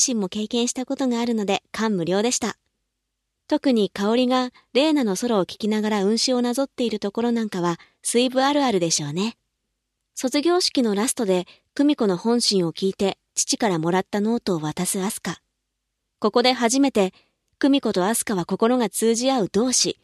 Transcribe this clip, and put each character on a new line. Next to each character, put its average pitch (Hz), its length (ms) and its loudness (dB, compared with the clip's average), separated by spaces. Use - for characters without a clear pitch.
身 233 140 -2
も 185 80 -2
経 214 200 -6
験 240 200 -2
し - 40 -6
た 254 120 -8
こ 269 120 -6
と 269 120 -2
が 233 120 0
あ 240 40 -2
る 240 100 -2
の 214 100 -2
で、 190 180 -2
感 214 240 -2
無 165 80 -2
量 180 160 0
で 233 120 0
し - 60 -4
た。 - 200 -6
特 294 240 2
に 214 180 2
香 202 200 -2
織 247 160 2
が、 254 240 0
レ 294 180 4
イ 302 40 4
ナ 285 100 2
の 190 120 0
ソ 240 120 -4
ロ 220 100 2
を 175 80 2
聴 - 100 -14
き 214 120 -4
な 214 120 0
が 214 100 -2
ら 208 140 0
運 202 80 2
指 226 200 0
を 247 100 0
な 240 100 0
ぞ 269 120 0
っ - 40 -4
て - 160 -4
い 226 60 0
る 214 80 -4
と 202 140 -4
こ 233 100 -4
ろ 240 100 0
な 226 120 0
ん 208 40 -6
か 190 120 -6
は、 170 180 0
水 254 260 2
部 254 140 0
あ 277 100 2
る 285 120 2
あ 254 60 2
る 190 100 2
で 170 100 2
し 156 120 -2
ょ 147 60 -6
う 143 40 -8
ね。 202 240 -4
卒 269 280 -2
業 349 180 2
式 294 220 0
の 214 120 0
ラ 208 140 0
ス - 60 -4
ト 240 100 -4
で、 185 220 0
久 285 120 2
美 294 100 2
子 233 100 0
の 185 100 2
本 233 240 0
心 190 260 0
を 160 60 -4
聞 190 160 -4
い 190 60 -2
て、 196 240 -2
父 - 220 -2
か 240 120 0
ら 175 100 0
も 160 120 0
ら 185 100 2
っ 190 40 -6
た 208 160 -4
ノ 226 180 0
ー - 40 -6
ト 185 140 0
を 151 40 -4
渡 151 240 -4
す 196 180 -4
ア 196 80 -2
ス - 120 -10
カ。 180 180 -8
こ 214 120 0
こ 247 120 4
で 254 100 4
初 247 280 2
め 269 120 4
て、 190 220 2
久 277 80 4
美 277 100 4
子 220 120 -2
と 180 120 0
ア 208 120 0
ス - 80 -4
カ 226 100 -4
は 175 100 -2
心 226 320 0
が 233 140 0
通 226 240 0
じ 247 160 0
合 254 120 0
う 170 60 0
同 240 220 0
志、 - 340 0